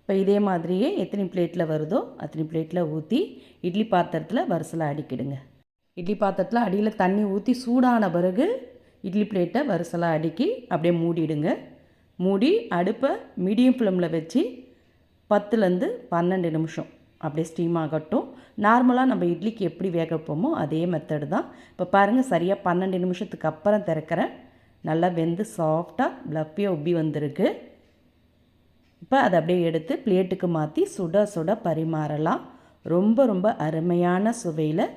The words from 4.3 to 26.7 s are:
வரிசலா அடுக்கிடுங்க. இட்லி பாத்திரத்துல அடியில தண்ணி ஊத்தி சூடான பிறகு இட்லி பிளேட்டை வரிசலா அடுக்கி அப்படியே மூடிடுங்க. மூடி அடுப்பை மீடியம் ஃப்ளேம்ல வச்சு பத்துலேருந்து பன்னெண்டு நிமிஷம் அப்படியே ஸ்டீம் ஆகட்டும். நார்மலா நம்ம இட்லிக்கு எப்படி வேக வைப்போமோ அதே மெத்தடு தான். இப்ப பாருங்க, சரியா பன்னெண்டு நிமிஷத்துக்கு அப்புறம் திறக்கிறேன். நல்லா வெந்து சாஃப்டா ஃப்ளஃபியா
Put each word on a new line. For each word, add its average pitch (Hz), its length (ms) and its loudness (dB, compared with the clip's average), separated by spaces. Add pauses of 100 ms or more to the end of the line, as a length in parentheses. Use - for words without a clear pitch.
வரிசலா 160 400 -4
அடுக்கிடுங்க. 139 440 -6 (640)
இட்லி 180 220 -2
பாத்திரத்துல 196 460 0
அடியில 208 220 0 (120)
தண்ணி 196 220 2 (100)
ஊத்தி 208 280 0
சூடான 240 540 2
பிறகு 185 300 2 (640)
இட்லி 208 220 2
பிளேட்டை 185 300 0 (120)
வரிசலா 170 460 -2
அடுக்கி 165 300 0 (240)
அப்படியே 170 300 2
மூடிடுங்க. 160 460 0 (760)
மூடி 196 260 4 (280)
அடுப்பை 220 320 0 (340)
மீடியம் 247 340 4
ஃப்ளேம்ல 185 380 2
வச்சு 160 240 0 (920)
பத்துலேருந்து 208 560 2 (260)
பன்னெண்டு 175 440 2
நிமிஷம் 160 320 -4 (360)
அப்படியே 156 260 -4
ஸ்டீம் 170 320 0
ஆகட்டும். 156 440 -2 (380)
நார்மலா 247 460 4
நம்ம 180 220 0
இட்லிக்கு 202 380 -4
எப்படி 190 260 -4
வேக 165 180 -2
வைப்போமோ 160 340 -2 (140)
அதே 156 180 -2 (120)
மெத்தடு 151 420 -4
தான். 285 120 -2 (260)
இப்ப 180 220 -4
பாருங்க, 202 280 6 (100)
சரியா 175 220 2 (120)
பன்னெண்டு 185 380 0
நிமிஷத்துக்கு 180 460 -4
அப்புறம் 208 380 0
திறக்கிறேன். 160 440 -2 (560)
நல்லா 165 200 2 (100)
வெந்து 170 260 0 (120)
சாஃப்டா 165 500 0 (180)
ஃப்ளஃபியா 156 520 -4